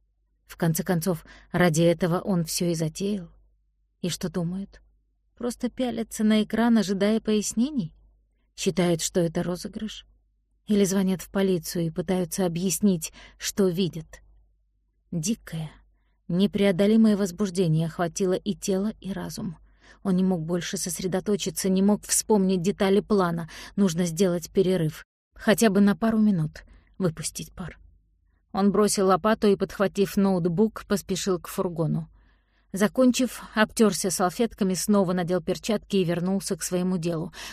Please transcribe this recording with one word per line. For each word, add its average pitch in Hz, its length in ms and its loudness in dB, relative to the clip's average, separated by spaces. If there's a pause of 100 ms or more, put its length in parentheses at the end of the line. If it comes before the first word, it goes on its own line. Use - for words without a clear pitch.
(460)
В - 120 -20
конце 165 240 0
концов, 170 420 -2 (260)
ради 175 300 2
этого 170 400 2
он 175 240 -2
все 175 220 -4
и 170 80 0
затеял. 170 560 -6 (720)
И 180 80 -2
что - 180 -6
думает? 180 540 -6 (520)
Просто 240 360 -6
пялятся 226 540 -4
на 214 180 4
экран, 226 340 2
ожидая 202 440 2
пояснений? 220 760 -2 (600)
Считают, 175 460 0
что - 200 -2
это 170 220 0
розыгрыш? 185 640 -8 (600)
Или 202 180 4
звонят 185 380 0
в - 80 -18
полицию 185 560 0
и 165 40 -4
пытаются 180 540 -2
объяснить, 180 680 0 (240)
что - 280 0
видят? 170 540 -4 (920)
Дикое, 160 600 -6 (580)
непреодолимое 202 880 4
возбуждение 180 680 0
охватило 175 480 -2
и 190 200 -4
тело, 196 460 -2
и 185 100 -10
разум. 175 460 -8 (460)
Он 190 140 0
не 185 80 2
мог 185 180 0
больше 175 340 -4
сосредоточиться, 190 920 -4
не 185 140 2
мог 208 220 2
вспомнить 190 580 2
детали 196 380 2
плана. 170 480 0 (280)
Нужно 180 300 2
сделать 175 440 0
перерыв. 175 540 0 (300)
Хотя 220 360 2
бы 202 100 4
на 202 160 6
пару 226 220 0
минут 185 460 0 (340)
выпустить 160 540 -4
пар. - 260 -12 (760)
Он 196 200 2
бросил 202 340 2
лопату 196 400 2
и, 196 100 4
подхватив 190 600 -2
ноутбук, 190 680 2
поспешил 190 520 -2
к 165 100 -14
фургону. 165 600 -4 (640)
Закончив, 240 720 2 (120)
обтерся 214 560 2
салфетками, 185 640 -2
снова 196 380 2
надел 180 280 0
перчатки 185 560 -4
и 190 80 2
вернулся 180 520 -2
к - 60 -14
своему 185 360 -2
делу, 170 340 -4 (200)